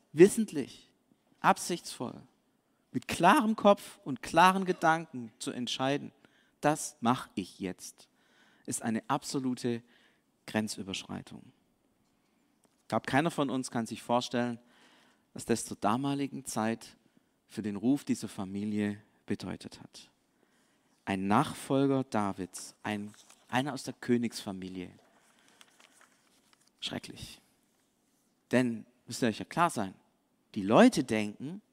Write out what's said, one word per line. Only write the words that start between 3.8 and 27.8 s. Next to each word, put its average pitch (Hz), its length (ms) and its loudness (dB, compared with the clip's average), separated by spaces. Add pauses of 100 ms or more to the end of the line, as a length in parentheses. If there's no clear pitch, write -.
und 139 200 -6
klaren 185 420 6
Gedanken 160 720 -2
zu - 140 -8
entscheiden, 131 600 -4 (480)
das - 420 0
mach 120 340 2
ich - 240 -8
jetzt, - 480 -10 (580)
ist - 160 -6
eine 113 260 -2
absolute 127 760 -4 (640)
Grenzüberschreitung. 95 960 -6 (1400)
Ich - 60 -20
glaub, - 180 0
keiner 151 240 2
von 143 220 -2
uns 131 180 -4
kann 117 160 -2
sich 107 160 -10
vorstellen, 120 560 0 (760)
was - 100 -12
das 117 200 0
zur - 140 -10
damaligen 135 680 -2
Zeit 113 520 -4 (500)
für - 140 -8
den 101 140 -6
Ruf 123 300 0
dieser 113 220 -4
Familie 104 720 -4 (280)
bedeutet - 540 -8
hat. - 280 -20 (960)
Ein 98 220 -2
Nachfolger 135 800 2
Davids, 98 760 -6
ein, 104 300 -6 (380)
einer 131 240 -2
aus 131 100 -10
der 131 100 -8
Königsfamilie. 95 960 -4 (1900)
Schrecklich. - 640 -12 (1080)